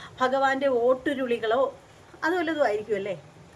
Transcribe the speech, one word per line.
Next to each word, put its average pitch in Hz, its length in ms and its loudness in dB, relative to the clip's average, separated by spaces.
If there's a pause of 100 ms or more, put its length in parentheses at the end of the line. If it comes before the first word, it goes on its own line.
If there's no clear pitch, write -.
(200)
ഭഗവാന്റെ 269 460 2
ഓട്ടുരുളികളോ 247 1080 0 (500)
അത് 330 120 0
വല്ലതും 311 280 0
ആയിരിക്കും 214 300 -2
അല്ലേ? 196 280 -6 (340)